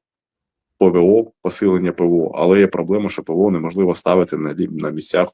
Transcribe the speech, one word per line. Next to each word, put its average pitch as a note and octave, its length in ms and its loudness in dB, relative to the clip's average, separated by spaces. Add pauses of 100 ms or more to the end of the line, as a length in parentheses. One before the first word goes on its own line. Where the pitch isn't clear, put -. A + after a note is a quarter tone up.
(800)
П G2 100 4
В F2 80 2
О, G2+ 360 4 (100)
посилення F2+ 500 0
П F2+ 120 -2
В E2+ 100 2
О, E2 200 -2
але F2+ 240 4
є G2 80 6
проблема, G2 420 -4
що - 140 -8
П - 100 -8
В E2+ 80 0
О G2+ 100 2
неможливо F2 440 -2
ставити F2+ 420 0
на D2+ 180 -6
лі-, D#2+ 280 -6
на D#2 80 -6
місцях, E2 440 -2